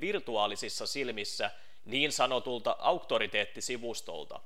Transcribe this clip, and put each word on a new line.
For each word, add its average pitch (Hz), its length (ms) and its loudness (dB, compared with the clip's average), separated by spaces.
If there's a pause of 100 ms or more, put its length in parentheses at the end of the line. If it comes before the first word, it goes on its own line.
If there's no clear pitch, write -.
virtuaalisissa 110 840 0
silmissä 110 640 -2 (340)
niin 139 280 2
sanotulta 123 680 2
auktoriteettisivustolta. 110 1700 0